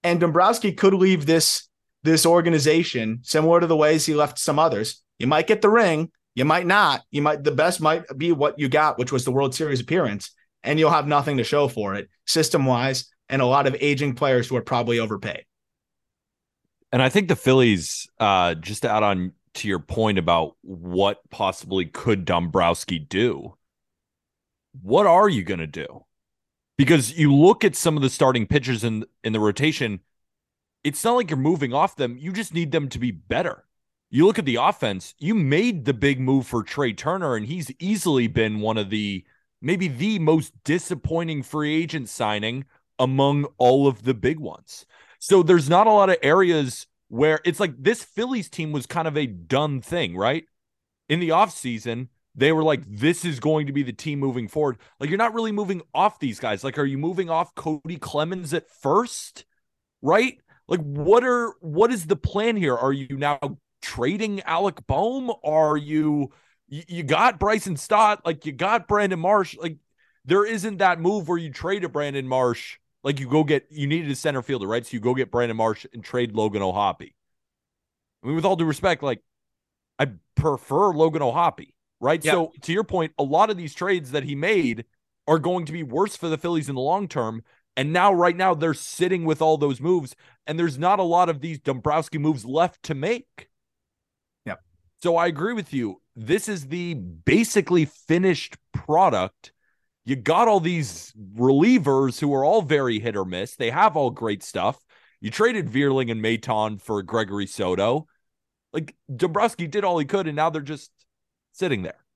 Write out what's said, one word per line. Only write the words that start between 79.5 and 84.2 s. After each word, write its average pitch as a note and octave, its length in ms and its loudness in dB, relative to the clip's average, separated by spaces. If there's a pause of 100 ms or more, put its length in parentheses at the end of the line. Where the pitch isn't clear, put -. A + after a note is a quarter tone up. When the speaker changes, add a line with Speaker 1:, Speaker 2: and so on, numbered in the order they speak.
Speaker 2:
I C#3+ 120 0 (260)
prefer D3+ 560 0
Logan D#3 300 2
O'Hoppe, C#3 520 -2 (280)
right? D#3 240 0
Speaker 1:
Yeah. D#3 80 2
Speaker 2:
So D#3+ 180 0 (120)
to E3 100 -4
your G#3 100 0
point, E3+ 340 -4
a C#3+ 60 -2
lot D#3+ 260 2
of G#3 60 -2
these E3+ 180 -10
trades F3+ 380 -4
that C#3 140 -2